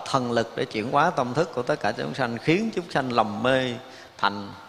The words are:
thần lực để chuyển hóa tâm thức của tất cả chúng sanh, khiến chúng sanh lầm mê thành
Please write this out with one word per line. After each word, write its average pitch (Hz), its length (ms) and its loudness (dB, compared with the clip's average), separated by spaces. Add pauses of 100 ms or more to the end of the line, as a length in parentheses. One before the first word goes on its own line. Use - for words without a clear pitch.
thần 123 260 0
lực 117 240 2
để 131 100 0
chuyển 110 260 -4
hóa 147 180 6
tâm 131 240 -2
thức 156 200 0
của 123 80 -2
tất 151 180 0
cả 104 120 0
chúng 139 220 -4
sanh, 120 240 -2
khiến 196 380 2
chúng 175 160 -6
sanh 131 220 0
lầm 107 300 2
mê 127 300 2 (440)
thành 101 320 -2 (200)